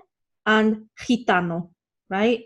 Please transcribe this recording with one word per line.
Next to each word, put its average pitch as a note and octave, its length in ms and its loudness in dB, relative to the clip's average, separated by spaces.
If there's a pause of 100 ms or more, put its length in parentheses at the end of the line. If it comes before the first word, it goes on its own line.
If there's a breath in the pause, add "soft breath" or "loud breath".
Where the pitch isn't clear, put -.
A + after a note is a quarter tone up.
(460)
and A3 500 2
gitano, F3 760 -2 (380)
right? A3 360 -2